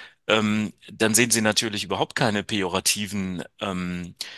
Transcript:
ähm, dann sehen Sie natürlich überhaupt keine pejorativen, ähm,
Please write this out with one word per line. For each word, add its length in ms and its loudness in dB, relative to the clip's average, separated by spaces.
ähm, 440 2
dann 220 4
sehen 160 6
Sie 100 2
natürlich 440 0
überhaupt 320 -2
keine 260 2
pejorativen, 1000 -2
ähm, 560 -4